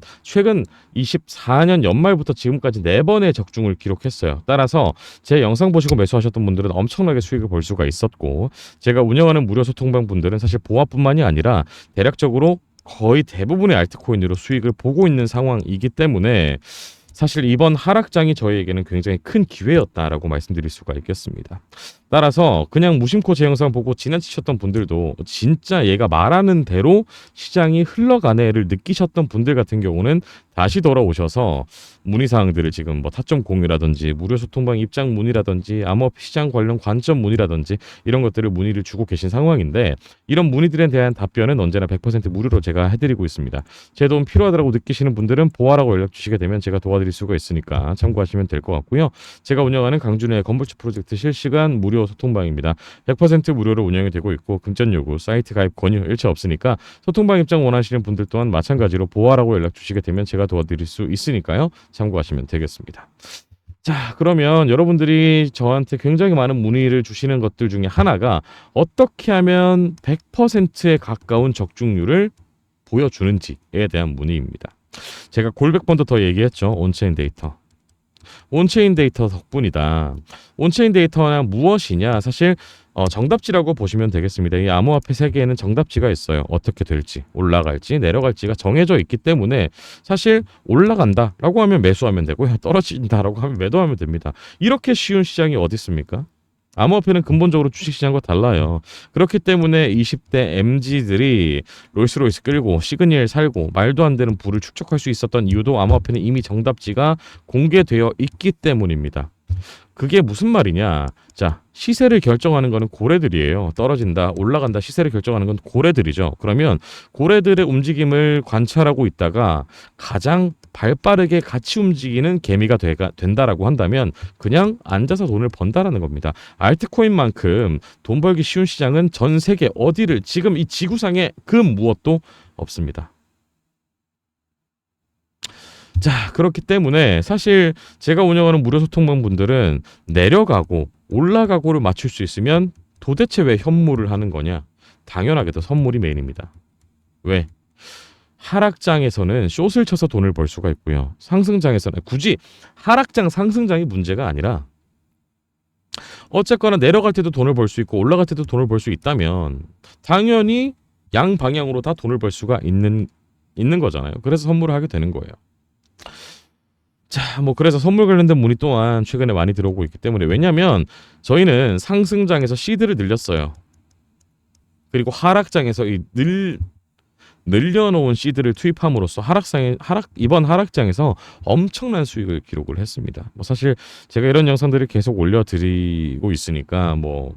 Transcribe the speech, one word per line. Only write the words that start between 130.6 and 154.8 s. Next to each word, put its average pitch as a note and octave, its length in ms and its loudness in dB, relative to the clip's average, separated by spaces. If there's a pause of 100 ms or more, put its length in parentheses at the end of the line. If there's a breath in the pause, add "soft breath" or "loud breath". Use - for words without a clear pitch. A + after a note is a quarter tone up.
지구상에 F#3 680 -2 (120)
그 - 120 0
무엇도 D3+ 680 2 (340 soft breath)
없습니다. D#2 560 -8 (2750 loud breath)
자, B2 340 -2
그렇기 E3 300 0
때문에 D3 580 2
사실 F#3+ 540 2 (240 loud breath)
제가 E3 240 0
운영하는 E3+ 400 4
무료 B2 160 2
소통방 D#3 420 2
분들은 G2 640 0 (240 soft breath)
내려가고 F2+ 840 2 (220)
올라가고를 E3 680 2
맞출 G2 280 -2
수 - 140 -8
있으면 D#3 500 0 (280)
도대체 F#3 420 0
왜 A#2+ 160 4
현물을 D3 520 2
하는 G2+ 200 -2
거냐? D#2 340 -4 (400 soft breath)
당연하게도 F#2 560 -2
선물이 B2+ 380 -2
메인입니다. D2 560 -6 (680)
왜? F2+ 240 -2 (920 loud breath)
하락장에서는 C3+ 1080 0
숏을 G3+ 360 0
쳐서 E3+ 220 -2
돈을 G2 260 0
벌 D#2+ 160 -2
수가 E2+ 220 -4
있고요. D2 480 -4
상승장에서는 D#3+ 880 0
굳이 D3 320 -2 (380 soft breath)
하락장, A#3 520 0
상승장이 G3 560 0
문제가 G2 420 -4
아니라 D2+ 380 -4 (1700 loud breath)